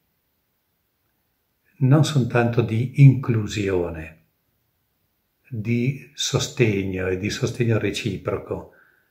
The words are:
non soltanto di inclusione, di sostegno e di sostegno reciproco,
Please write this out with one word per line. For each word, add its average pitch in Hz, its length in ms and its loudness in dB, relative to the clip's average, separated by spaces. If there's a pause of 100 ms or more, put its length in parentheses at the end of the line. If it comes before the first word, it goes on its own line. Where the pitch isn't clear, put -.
(1800)
non 139 260 4
soltanto 120 580 0
di 110 400 0
inclusione, 95 1200 2 (1200)
di 120 640 -4
sostegno 95 920 -2
e 92 100 -2
di 101 120 -4
sostegno 113 500 -2
reciproco, 95 920 -6 (380)